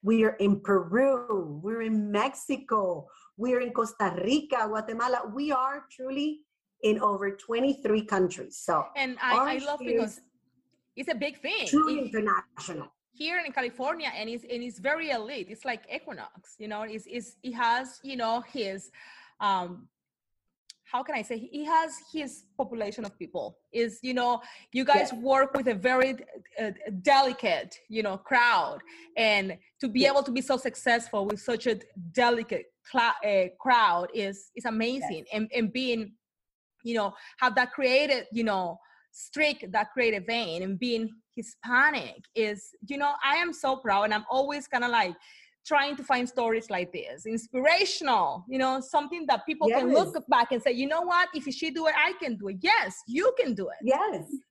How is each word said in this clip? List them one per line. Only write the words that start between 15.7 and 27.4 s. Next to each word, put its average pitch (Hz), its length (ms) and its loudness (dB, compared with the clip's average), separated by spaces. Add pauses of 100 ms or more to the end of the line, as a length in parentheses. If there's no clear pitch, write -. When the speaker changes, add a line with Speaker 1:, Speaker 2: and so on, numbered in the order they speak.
Speaker 2:
Equinox, 190 680 -14
you 214 100 -12
know, 214 140 -6
it's, 220 280 -10
it's, - 320 -12
it 247 100 -10
has, 240 520 0
you 269 120 -8
know, 233 260 0
his, 196 480 -8 (500)
um, 185 480 -2 (960)
how 247 200 -6
can 294 120 -8
I 226 80 -4
say, 226 160 -8
he 294 280 -10
has 320 240 2 (220)
his 285 320 -8 (120)
population 220 480 -6
of 202 140 -12
people. - 400 -8 (140)
Is, 233 300 -2
you 254 120 -4
know, 240 260 2 (320)
you 262 140 0
guys - 260 6
Speaker 1:
Yes. 233 100 -10
Speaker 2:
work 269 320 4
with 269 140 2
a 226 60 2
very, 254 420 2 (420)
uh, 220 120 -2 (320)
delicate, 247 720 4 (140)